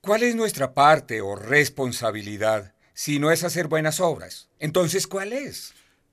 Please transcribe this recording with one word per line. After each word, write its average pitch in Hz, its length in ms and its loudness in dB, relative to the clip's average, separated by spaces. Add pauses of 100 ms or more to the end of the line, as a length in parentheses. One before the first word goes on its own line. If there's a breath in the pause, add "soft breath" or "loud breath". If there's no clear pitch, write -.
¿Cuál 214 220 2
es 240 140 2
nuestra 196 380 -2
parte 139 460 6
o 98 160 -4
responsabilidad 107 1400 -2 (200)
si 147 240 -4
no 147 120 2
es 160 140 2
hacer 170 240 -4
buenas 156 320 -2
obras? 151 580 -4
Entonces, 170 480 0
¿cuál 196 260 -6
es? 254 420 -10 (380 soft breath)